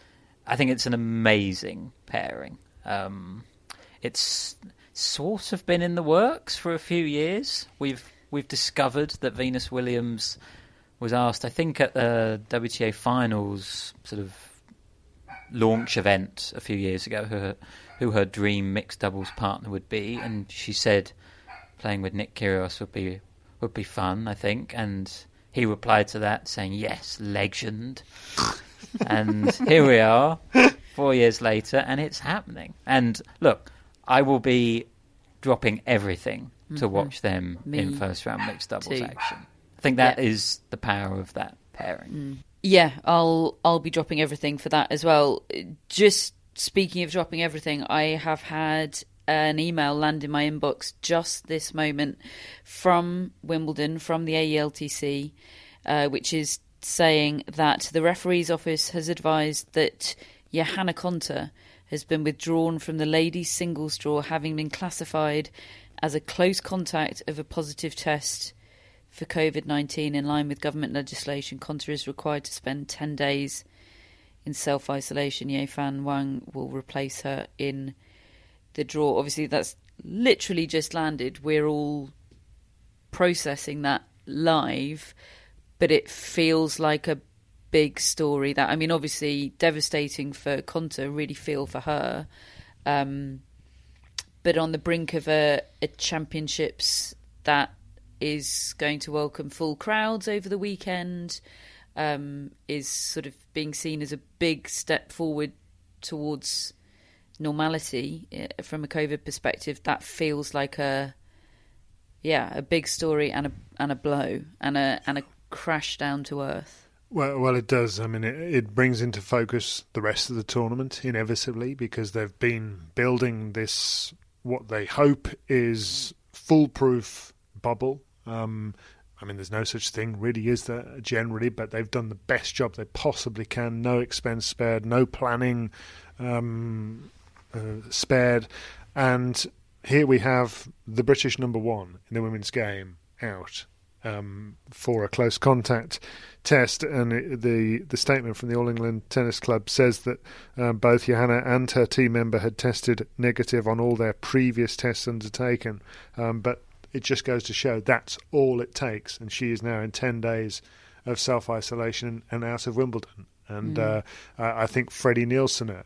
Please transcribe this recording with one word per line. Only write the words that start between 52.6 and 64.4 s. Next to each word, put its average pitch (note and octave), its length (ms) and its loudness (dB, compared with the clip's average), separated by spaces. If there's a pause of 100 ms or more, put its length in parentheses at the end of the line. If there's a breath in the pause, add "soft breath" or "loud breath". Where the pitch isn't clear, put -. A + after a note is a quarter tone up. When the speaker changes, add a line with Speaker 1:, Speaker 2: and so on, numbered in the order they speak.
Speaker 2:
from F3 680 2 (120)
Wimbledon, D#3 580 -2
from E3 240 -2
the D#3+ 100 -2
A D#3+ 120 2
E D3+ 120 2
L D3 120 0
T D3 180 -8
C, C#3+ 440 -4 (540 loud breath)
uh, D3 220 4
which - 240 -2
is D#3 260 -2 (240)
saying D3+ 640 4
that D3+ 460 2
the D#3+ 100 2
referee's F3 480 2
office D#3+ 400 -2
has E3 180 -4
advised D#3 640 0
that - 420 0 (360 loud breath)
Johanna E3 420 0
Konta D3+ 560 -4 (360 soft breath)
has D3+ 180 -6
been D#3 200 0
withdrawn E3 540 0
from D#3+ 200 -6
the D#3 80 0
ladies' E3 440 2
singles D#3 460 -4
draw, D3 260 0
having D#3 340 -4